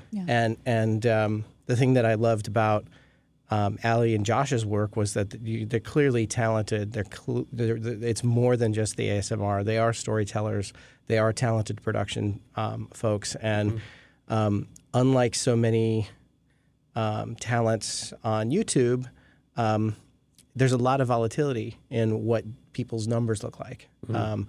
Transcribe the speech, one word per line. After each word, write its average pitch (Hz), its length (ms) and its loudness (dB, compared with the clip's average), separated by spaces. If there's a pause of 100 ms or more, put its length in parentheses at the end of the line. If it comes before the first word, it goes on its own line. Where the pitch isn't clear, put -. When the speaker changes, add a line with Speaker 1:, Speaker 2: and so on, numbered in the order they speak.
(120)
Speaker 1:
Yeah. 196 160 -8
Speaker 2:
And, 113 380 2
and, 110 400 2
um, 110 400 2 (220)
the 127 80 0
thing 127 200 4
that 120 100 4
I 113 80 4
loved 110 340 2
about, 107 380 2 (640)
um, 104 340 0
Allie 117 320 2
and 104 100 0
Josh's 117 400 0
work 104 300 -2
was 104 180 0
that 104 280 -2
you, 113 240 -4
they're 110 160 -2
clearly 127 440 2
talented. 110 680 0
They're 110 120 -4
cl-, - 460 -6
they're, 117 280 -2
they're, 113 300 -4
it's 113 140 -2
more 123 340 4
than 113 160 2
just 107 240 -2
the 110 120 0
A 101 100 2
S 101 140 -4
M 104 80 -2
R. 101 240 0
They 110 120 0
are 113 160 2
storytellers. 107 800 -4 (360)
They 113 100 2
are 110 160 4
talented 110 500 -2
production, 104 560 -2 (160)
um, 110 380 -6
folks. 104 420 -2
And, 107 380 0
Speaker 3:
Mm-hmm. - 600 -10
Speaker 2:
um, 107 340 0 (260)
unlike 127 420 2
so 123 200 2
many, 113 520 2 (880)
um, 110 400 -4
talents 113 760 -2 (100)
on 110 260 0
YouTube, 127 580 2 (480)
um, 110 400 0 (600)
there's 127 160 2
a 127 60 2
lot 127 240 2
of 123 60 2
volatility 117 680 -2 (140)
in 110 320 0
what 110 200 0 (300)
people's 117 340 -4
numbers 117 360 0
look 117 160 -12
like. - 300 -14 (180)
Speaker 3:
Mm-hmm. 110 80 -4
Speaker 2:
Um, 107 340 -2